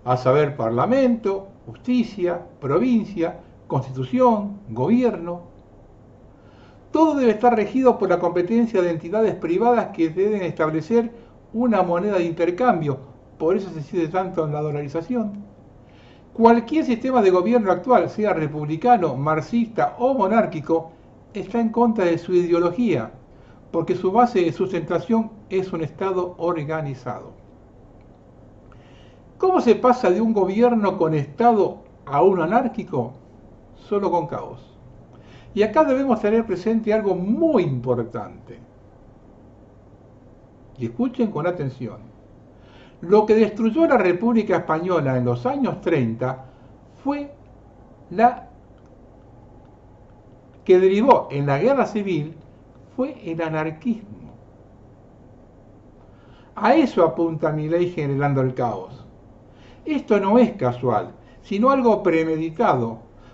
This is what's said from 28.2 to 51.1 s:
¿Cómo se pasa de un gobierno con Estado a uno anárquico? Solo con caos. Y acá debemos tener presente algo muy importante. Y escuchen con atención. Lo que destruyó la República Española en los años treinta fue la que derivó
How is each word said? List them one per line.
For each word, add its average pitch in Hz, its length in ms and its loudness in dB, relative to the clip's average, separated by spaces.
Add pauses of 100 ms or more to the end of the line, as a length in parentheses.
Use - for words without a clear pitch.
¿Cómo 370 240 2
se 226 140 6
pasa 240 360 2
de 190 100 2
un 226 120 0
gobierno 208 640 2
con 160 160 0
Estado 196 640 2 (280)
a 147 160 0
uno 180 220 4
anárquico? 190 720 -2 (600)
Solo 202 380 -2
con 165 160 0
caos. - 480 -14 (800)
Y 202 80 2
acá 311 220 4
debemos 269 360 0
tener 220 260 2
presente 214 480 0
algo 202 220 0
muy 233 480 0
importante. 120 960 -6 (2250)
Y 120 80 -6
escuchen 240 460 -2
con 151 160 -4
atención. 131 500 -6 (1000)
Lo 208 260 4
que 214 80 4
destruyó 226 540 2
la 269 100 4
República 190 600 2
Española 160 600 0
en 123 60 0
los 120 220 -2
años 262 340 -2
treinta 127 680 -2 (560)
fue 285 320 -6 (760)
la 226 380 0 (2250)
que 185 140 6
derivó 196 540 4